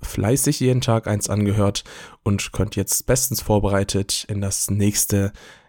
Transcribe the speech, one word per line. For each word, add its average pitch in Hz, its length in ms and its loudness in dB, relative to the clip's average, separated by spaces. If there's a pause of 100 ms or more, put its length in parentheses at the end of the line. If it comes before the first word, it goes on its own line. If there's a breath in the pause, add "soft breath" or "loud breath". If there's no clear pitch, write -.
fleißig 123 580 0
jeden 127 220 2
Tag 113 240 2
eins 104 240 -2
angehört 101 540 2 (400 loud breath)
und 101 280 -2
könnt 98 240 -2
jetzt - 300 -2
bestens - 360 0
vorbereitet 101 840 0
in 101 140 -4
das 98 300 -2
nächste, 101 640 2 (360 loud breath)